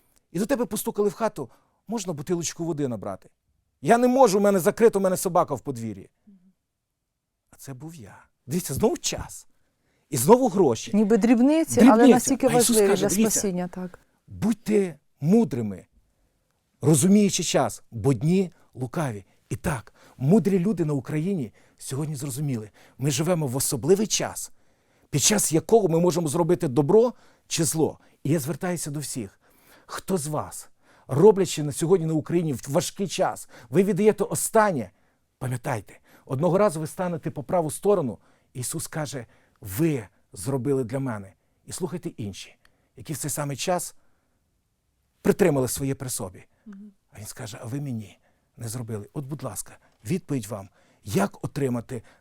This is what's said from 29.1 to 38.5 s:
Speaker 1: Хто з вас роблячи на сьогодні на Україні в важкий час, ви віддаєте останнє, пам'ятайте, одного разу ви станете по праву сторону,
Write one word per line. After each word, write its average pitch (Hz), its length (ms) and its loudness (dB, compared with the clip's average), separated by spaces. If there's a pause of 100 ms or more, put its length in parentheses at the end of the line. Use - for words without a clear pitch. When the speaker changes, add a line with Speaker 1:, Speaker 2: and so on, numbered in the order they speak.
Speaker 1:
Хто - 320 -4
з 143 100 -6
вас 120 420 -8 (380)
роблячи 175 560 4
на 147 80 -4
сьогодні 165 340 0
на 160 80 -2
Україні 160 400 -2
в 110 140 -8
важкий 165 400 -4
час, 135 420 -4 (200)
ви 170 140 2
віддаєте 202 400 2
останнє, 185 680 0 (460)
пам'ятайте, 123 640 -8 (260)
одного 156 320 0
разу 196 220 2
ви 156 80 -8
станете 175 440 -8
по 143 120 -10
праву 165 280 -2
сторону, 170 460 0 (360)